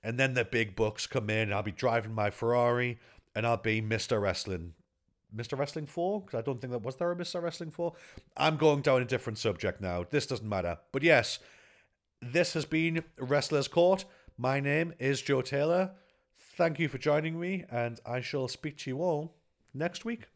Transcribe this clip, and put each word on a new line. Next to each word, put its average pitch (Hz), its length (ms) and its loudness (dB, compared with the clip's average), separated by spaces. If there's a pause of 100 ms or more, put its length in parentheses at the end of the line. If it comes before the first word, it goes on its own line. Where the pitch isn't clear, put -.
and 117 180 -4
then 135 140 2
the 123 120 2
big 113 300 0
bucks 110 300 0
come 107 240 -2
in, 107 200 2
and 101 40 0
I'll 101 100 0
be 101 80 -4
driving 113 420 0
my 104 160 0
Ferrari, 120 720 2 (360)
and 110 100 0
I'll 117 120 4
be 110 240 0
Mister 110 380 0
Wrestling. 90 560 -2 (560)
Mister 113 240 -6
Wrestling 143 300 -4
four? 190 400 -4
'Cause 123 140 -4
I - 20 -4
don't 123 180 -4
think 123 120 -8
that, 120 100 -4
was 131 140 -6
there 175 160 -2
a 175 40 -2
Mister 175 240 -6
Wrestling 170 300 -6
four? 170 260 -4 (400)
I'm 156 220 2
going 147 240 6
down 131 220 4
a - 20 0
different 113 320 -2
subject 98 420 -2
now. 90 240 -2
This 143 220 0
doesn't 110 240 -6
matter. 87 300 -2 (120)
But 135 120 -2
yes, 147 340 6 (840)
this 156 340 0
has 156 120 -2
been 165 380 0 (140)
Wrestler's 139 500 0
Court. 180 380 4 (320)
My 131 220 0
name 151 380 0
is 135 240 0
Joe 131 220 2
Taylor. 170 520 2 (400)
Thank 165 440 -2
you 165 80 2
for 131 100 -4
joining 156 420 0
me, 180 300 -4
and 117 380 -2
I 123 140 -4
shall 131 260 -4
speak 147 320 -8
to - 100 -8
you 135 140 -2
all 160 320 -2 (360)
next 165 320 -4
week. 226 320 -8